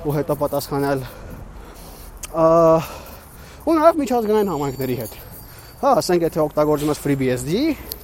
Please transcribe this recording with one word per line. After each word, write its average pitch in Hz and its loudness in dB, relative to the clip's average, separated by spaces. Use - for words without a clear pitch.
ու 143 -2
հետո 143 -2
պատասխանել։ 143 -2
Ա, 160 4
ու 330 2
նաև 320 4
միջազգային 214 0
համայնքների 135 -4
հետ։ - -14
Հա, 269 4
ասենք, 175 2
եթե 156 -2
օգտագործում 151 0
ես 143 -4
FreeBSD, 131 0